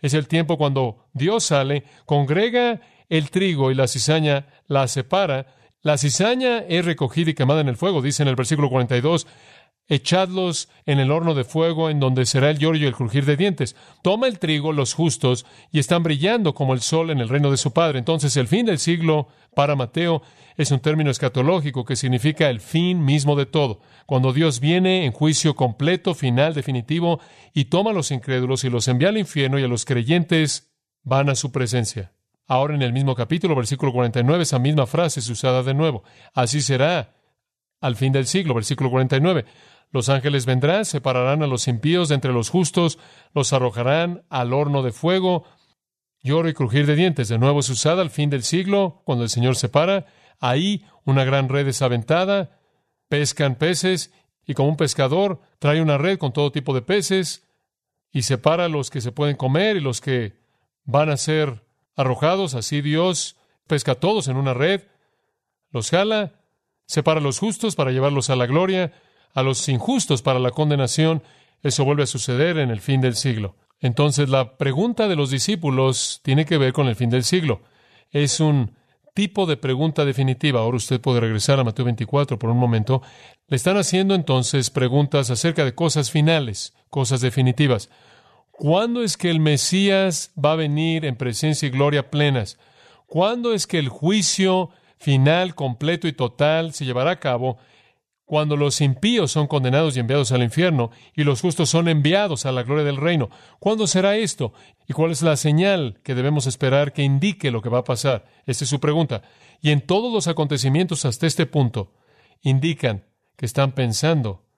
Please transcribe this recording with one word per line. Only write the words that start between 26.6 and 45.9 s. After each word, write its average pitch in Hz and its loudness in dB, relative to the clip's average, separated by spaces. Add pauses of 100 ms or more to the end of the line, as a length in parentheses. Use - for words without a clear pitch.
y 143 0
toma 202 0
a - -2
los 165 -2
incrédulos 131 -2
y 131 -2
los 120 -2
envía 127 2
al 214 -2
infierno, 139 -2
y 135 0
a 127 -2
los 120 -2
creyentes 151 0 (320)
van 139 0
a 131 0
su 135 -6
presencia. 113 -4 (340)
Ahora, 139 0
en 143 0
el 120 0
mismo 135 0
capítulo, 156 0
versículo 131 -2
cuarenta 120 0
y 120 2
nueve, 165 2
esa 143 -2
misma 143 2
frase 135 -2
es 117 -8
usada 127 0
de 135 -2
nuevo. 143 -2 (300)
"Así 127 0
será 139 0 (640)
al 127 -2
fin 131 0
del 135 0
siglo", 170 -2
versículo 123 -2
cuarenta 131 0
y 135 2
nueve. 160 2 (480)
Los 127 -2
ángeles 135 0
vendrán, 143 2
separarán 135 -2
a 147 0
los 127 -2
impíos 151 0
de 147 2
entre 131 0
los 117 -2
justos, 170 0 (380)
los 139 0
arrojarán 135 0
al 123 -4
horno 143 0
de 127 -2
fuego. 180 0 (800)